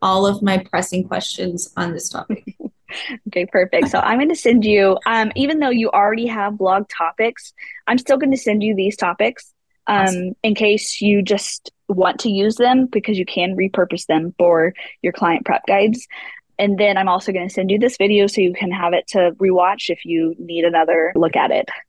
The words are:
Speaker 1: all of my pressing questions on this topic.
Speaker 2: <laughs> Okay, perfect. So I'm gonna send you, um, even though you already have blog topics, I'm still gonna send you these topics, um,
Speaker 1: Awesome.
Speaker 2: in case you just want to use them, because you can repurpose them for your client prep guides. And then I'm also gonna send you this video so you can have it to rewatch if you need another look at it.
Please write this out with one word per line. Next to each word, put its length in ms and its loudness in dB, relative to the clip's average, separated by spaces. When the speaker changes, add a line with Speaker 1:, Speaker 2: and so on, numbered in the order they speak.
Speaker 1:
all 260 2
of 160 0
my 160 2
pressing 500 -4
questions 680 -6
on 160 -4
this 160 -8
topic. 520 -10
Speaker 2:
<laughs> 120 -12
Okay, 180 -2
perfect. 420 2
So 120 -2
I'm 180 0
gonna 160 2
send 320 4
you, 400 4
um, 280 0
even 260 0
though 100 0
you 200 0
already 360 2
have 320 -4
blog 320 0
topics, 640 -4
I'm 100 0
still 220 2
gonna 180 2
send 260 0
you 120 0
these 240 -2
topics, 560 -2
um, 160 2
Speaker 1:
Awesome. 400 -2
Speaker 2:
in 120 2
case 460 0
you 220 4
just 480 -4
want 320 0
to 100 -2
use 260 0
them, 280 4
because 340 -2
you 60 -2
can 320 -2
repurpose 500 -2
them 320 0
for 360 4
your 140 -4
client 320 0
prep 200 -2
guides. 400 2
And 200 0
then 200 2
I'm 100 0
also 240 -2
gonna 160 -4
send 220 -4
you 80 2
this 180 0
video 300 4
so 160 0
you 100 2
can 180 -4
have 220 -2
it 160 -2
to 300 2
rewatch 500 2
if 160 -6
you 340 -2
need 260 -4
another 520 2
look 180 2
at 160 2
it. 200 -2